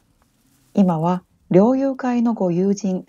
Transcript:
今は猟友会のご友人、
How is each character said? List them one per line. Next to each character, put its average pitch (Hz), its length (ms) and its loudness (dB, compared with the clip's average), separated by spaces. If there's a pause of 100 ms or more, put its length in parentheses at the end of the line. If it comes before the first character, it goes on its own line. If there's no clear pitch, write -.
(720)
今 180 260 2
は 180 220 -2 (280)
猟 208 260 4
友 269 220 -2
会 247 240 -4
の 233 120 0
ご 190 180 -4
友 185 220 0
人、 185 360 -6